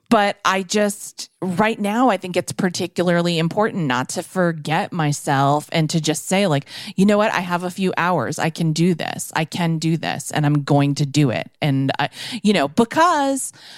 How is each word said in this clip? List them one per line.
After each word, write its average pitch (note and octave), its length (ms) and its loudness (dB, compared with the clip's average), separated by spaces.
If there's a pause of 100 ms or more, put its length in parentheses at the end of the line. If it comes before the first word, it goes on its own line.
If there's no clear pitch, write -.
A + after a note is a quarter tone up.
but G#3 360 2
I F#3+ 180 0
just, - 640 -4 (120)
right F#3+ 360 0
now, G#3+ 340 0
I F#3+ 40 2
think F3+ 220 -6
it's - 160 -2
particularly F3 840 0
important E3+ 480 0
not B2+ 220 0
to F3+ 140 -6
forget E3 720 -2
myself D3 800 0
and D#3+ 160 0
to E3 100 0
just D3+ 280 -2
say, G3 200 2
like, C#3+ 180 0 (300)
"You F#3+ 100 4
know G#3 120 6
what? G#3 160 2
I - 80 0
have F3 240 -4
a F3+ 60 -6
few F#3 260 -2
hours. E3 420 0
I E3 100 0
can D#3+ 220 0
do E3 220 2
this. - 420 -8
I D#3+ 80 0
can E3 360 -2
do D#3+ 180 0
this, - 340 -6
and D3+ 140 0
I'm D3 180 2
going C#3+ 320 2
to D3 100 -2
do C#3 240 2
it." - 220 -4 (100)
And C3+ 380 0
I, C#3+ 80 0 (340)
you G#3 120 4
know, D3 160 2
because C#4 840 2 (260)